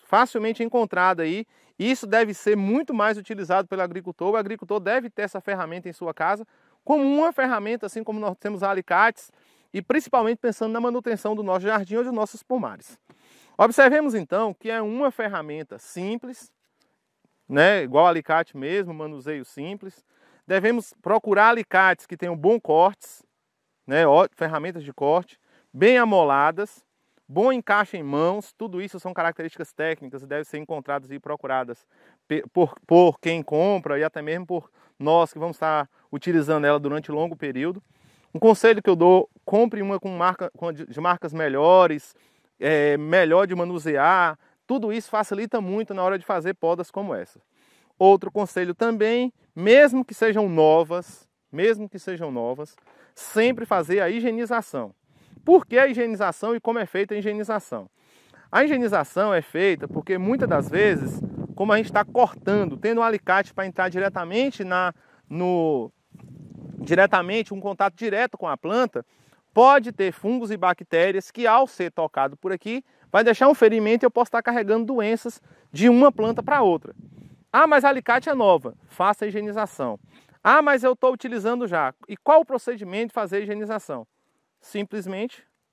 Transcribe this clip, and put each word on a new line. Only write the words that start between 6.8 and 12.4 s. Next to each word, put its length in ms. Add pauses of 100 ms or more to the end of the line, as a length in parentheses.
como 180
uma 300
ferramenta, 540
assim 180
como 160
nós 180
temos 240
alicates, 680 (420)
e 80
principalmente 580
pensando 340
na 80
manutenção 540
do 80
nosso 180
jardim 360
ou 80
dos 80
nossos 300